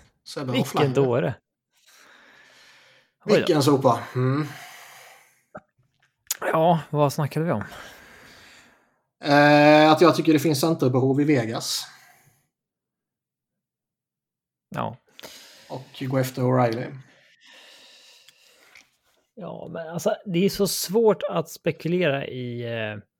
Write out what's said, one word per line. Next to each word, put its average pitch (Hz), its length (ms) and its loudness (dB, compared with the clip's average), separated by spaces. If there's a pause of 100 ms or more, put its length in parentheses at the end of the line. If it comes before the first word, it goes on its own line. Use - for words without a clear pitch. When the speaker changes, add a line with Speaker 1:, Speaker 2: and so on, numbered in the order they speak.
(240)
Speaker 1:
Sebbe 139 280 -8
Speaker 2:
Vilken - 100 0
Speaker 1:
offline, 147 340 -2
ja. 139 60 2
Speaker 2:
dåre. 131 320 0 (1900)
Oj - 80 0
då. - 20 6
Speaker 1:
Vilken 151 280 2
sopa. 131 400 2 (120)
Mm. 131 320 -2 (1900)
Speaker 2:
Ja, 160 400 0 (100)
vad 147 220 0
snackade 151 340 -4
vi 170 60 -2
om? 104 120 -4 (1600)
Speaker 1:
Eh, 147 680 6
att 151 80 4
jag 160 160 6
tycker 160 160 2
det 151 60 6
finns 147 220 0
centerbehov 135 600 0
i 147 40 2
Vegas. 127 600 -2 (2750)
Speaker 2:
Ja. - 280 -8 (760)
Speaker 1:
Och - 380 -16
gå 131 100 -2
efter 127 240 -4
O'Reilly. 123 560 -2 (2250)
Speaker 2:
Ja, - 380 -16
men 165 160 -12
alltså, 170 260 -4 (120)
det 175 180 0
är 196 40 4
så 196 180 -4
svårt 214 560 0
att 170 260 -4
spekulera 160 800 -4
i, 123 360 -10
eh, 113 340 -8 (240)